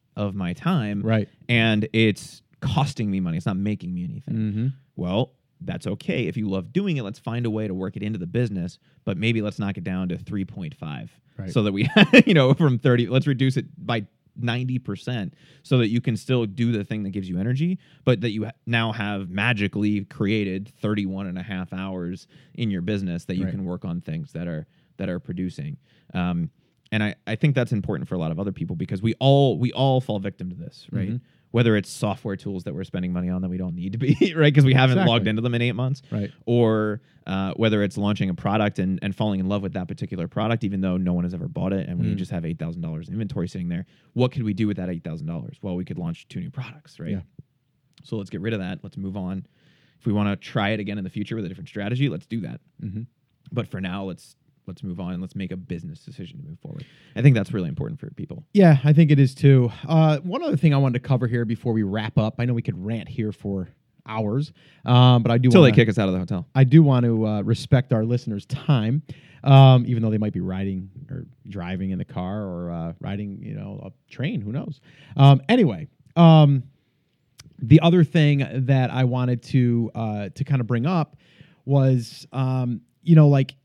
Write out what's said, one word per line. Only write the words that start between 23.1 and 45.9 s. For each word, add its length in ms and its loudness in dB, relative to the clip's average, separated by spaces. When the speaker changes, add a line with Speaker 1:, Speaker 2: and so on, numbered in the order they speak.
Speaker 1:
that 120 -6
you 80 -4
Speaker 2:
Right. 60 -4
Speaker 1:
can 140 -6
work 200 -8
on 160 -6
things 320 -10
that 140 -8
are, 200 -8
that 120 -6
are 100 -6
producing. 580 -10
Um, 360 -2
and 100 0
I, 120 -4
I 80 -6
think 200 0
that's 160 0
important 380 -4
for 60 -6
a 40 -4
lot 120 -4
of 80 -6
other 120 -4
people 240 -8
because 260 -6
we 180 0
all, 380 4
we 160 -2
all 280 0
fall 180 -4
victim 300 -8
to 60 -12
this, 360 -18
right? 180 -6
Speaker 2:
Mm-hmm. 160 -8
Speaker 1:
Whether 240 4
it's 140 -2
software 480 -6
tools 260 -10
that 100 -10
we're 120 -8
spending 260 -6
money 180 -4
on 120 -4
that 80 -6
we 80 -6
don't 180 -6
need 180 -8
to 40 -6
be, 360 2
<laughs> 40 -6
right? 180 6
'Cause 100 8
we 80 6
haven't 240 6
Speaker 2:
Exactly. 140 4
Speaker 1:
logged 160 2
into 140 -2
them 120 -2
in 80 0
eight 140 0
months. 340 -4
Speaker 2:
Right. 220 -6
Speaker 1:
Or, 560 2
uh, 280 -2
whether 280 2
it's 140 -4
launching 320 -2
a 40 -2
product 460 -2
and, 220 -2
and 140 -4
falling 260 -2
in 80 -2
love 120 -2
with 120 -8
that 160 -8
particular 400 -8
product, 340 -2
even 180 -2
though 160 0
no 160 -2
one 120 -2
has 80 -6
ever 160 -8
bought 240 -4
it 160 -4
and 100 -6
we 80 -2
Speaker 2:
Mm. 100 -2
Speaker 1:
just 140 -8
have 140 -6
eight 120 -6
thousand 240 -8
dollars 280 -10
inventory 400 -6
sitting 200 -8
there. 160 -6
What 180 0
could 120 -6
we 100 -2
do 140 -2
with 100 -4
that 120 -8
eight 140 -8
thousand 240 -10
dollars? 340 -10
Well, 140 -8
we 100 -6
could 120 -10